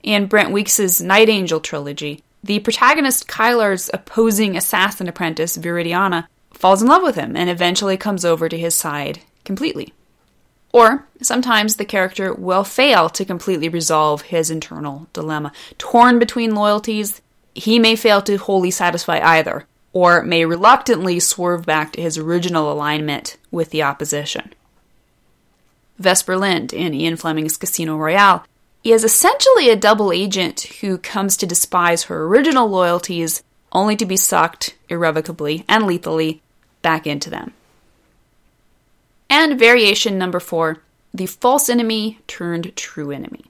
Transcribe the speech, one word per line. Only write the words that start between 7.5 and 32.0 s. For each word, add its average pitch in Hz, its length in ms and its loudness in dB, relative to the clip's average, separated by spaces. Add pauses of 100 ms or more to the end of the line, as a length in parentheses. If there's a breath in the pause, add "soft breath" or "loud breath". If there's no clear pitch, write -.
eventually 185 460 0
comes 190 280 -4
over 165 240 0
to 165 100 -6
his 165 160 -2
side 147 460 -6 (240)
completely. - 480 -6 (800)
Or 240 340 6 (140)
sometimes 226 560 0
the - 80 -6
character 190 480 -4
will 185 320 -2
fail 220 460 2
to - 140 -6
completely 190 440 -4
resolve 156 540 0
his 165 280 -2
internal 156 640 -10
dilemma. 151 400 -8 (260 loud breath)
Torn 240 400 4
between 233 360 0
loyalties, 208 680 -2 (340)
he 226 240 2
may 226 180 4
fail 208 260 4
to 202 140 -2
wholly 190 340 0
satisfy 170 500 -2
either, - 460 2 (260)
or 175 300 4
may 170 220 0
reluctantly 185 760 2
swerve 175 440 -2
back 156 280 -2
to - 100 -8
his 160 160 -4
original 165 540 -2
alignment 147 640 -4 (140)
with 165 200 -4
the 156 120 -2
opposition. 147 680 -6 (1400)
Vesper 185 400 0
Lynd, 190 360 -2
in 170 200 -4
Ian 165 240 -4
Fleming's 156 400 -4
Casino 160 400 -6
Royale, 180 480 4 (380)
is 226 220 4
essentially 403 680 4
a 220 60 6
double 208 340 2
agent 185 520 -4 (180)
who 190 180 -4
comes 196 380 -4
to 196 100 -2
despise 175 580 0